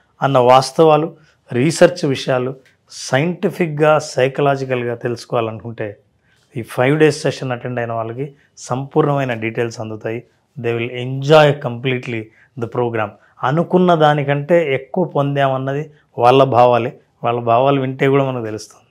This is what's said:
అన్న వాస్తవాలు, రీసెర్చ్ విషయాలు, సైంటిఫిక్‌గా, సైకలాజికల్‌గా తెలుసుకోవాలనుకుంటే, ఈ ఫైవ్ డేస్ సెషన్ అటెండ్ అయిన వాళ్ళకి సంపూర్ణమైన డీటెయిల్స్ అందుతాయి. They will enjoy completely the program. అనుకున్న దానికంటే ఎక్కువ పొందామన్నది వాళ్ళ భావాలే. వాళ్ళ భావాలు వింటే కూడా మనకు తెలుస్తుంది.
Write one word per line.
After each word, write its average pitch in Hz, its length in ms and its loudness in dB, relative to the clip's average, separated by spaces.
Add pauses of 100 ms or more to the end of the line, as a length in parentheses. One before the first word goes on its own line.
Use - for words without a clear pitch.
(220)
అన్న 139 160 2
వాస్తవాలు, 135 800 4 (360)
రీసెర్చ్ 165 540 2
విషయాలు, 131 500 -2 (340)
సైంటిఫిక్‌గా, 156 1120 0
సైకలాజికల్‌గా 131 960 -2
తెలుసుకోవాలనుకుంటే, 113 1040 -8 (580)
ఈ 117 40 -8
ఫైవ్ 131 380 0
డేస్ 151 220 4
సెషన్ 135 300 -4
అటెండ్ 123 280 -8
అయిన 117 120 -6
వాళ్ళకి 117 440 -8 (220)
సంపూర్ణమైన 139 760 -2
డీటెయిల్స్ 113 460 -6
అందుతాయి. 110 440 -10 (360)
They 117 180 -4
will 117 140 -6 (120)
enjoy 139 500 4 (140)
completely 123 540 -6 (380)
the 117 160 -6
program. 113 320 -2 (360)
అనుకున్న 170 520 2
దానికంటే 147 800 2
ఎక్కువ 160 320 -4
పొందామన్నది 139 840 -2 (260)
వాళ్ళ 127 260 6
భావాలే. 120 560 2 (240)
వాళ్ళ 120 160 -2
భావాలు 131 420 2
వింటే 135 260 -2
కూడా 135 160 2
మనకు 127 220 -6
తెలుస్తుంది. - 460 -12